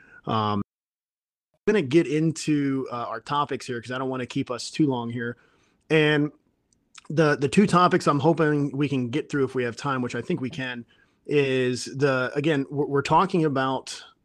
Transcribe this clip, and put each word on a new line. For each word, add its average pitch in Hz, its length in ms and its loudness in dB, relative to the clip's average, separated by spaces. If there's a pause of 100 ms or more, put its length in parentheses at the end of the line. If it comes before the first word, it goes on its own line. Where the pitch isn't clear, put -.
(260)
Um, 104 360 0 (1040)
I'm 214 100 4
gonna 208 60 2
get 147 260 2
into, 147 840 0
uh, 120 160 -6
our 113 140 -8
topics 143 440 -2
here 120 160 -8
'cause 117 100 -10
I 127 60 -4
don't 131 120 -4
wanna 127 160 -6
keep 131 260 -4
us 120 200 -8
too 156 160 2
long 120 220 -2
here. 120 280 -8 (520)
And 151 420 4 (800)
the, 147 280 2
the 139 100 -2
two 190 200 4
topics 180 400 4
I'm 143 120 4
hoping 147 560 2
we 139 140 0
can 127 200 -2
get 143 200 -4
through 139 160 0
if - 100 -4
we 127 80 0
have 117 140 -4
time, 131 240 -2
which 123 140 -4
I 120 60 -4
think 127 200 -4
we 127 80 -6
can, 123 360 -8 (400)
is 131 600 2
the, 131 500 0
again, 147 340 0
we're, 143 160 -2
we're 139 160 0
talking 165 440 2
about 131 560 -2 (240)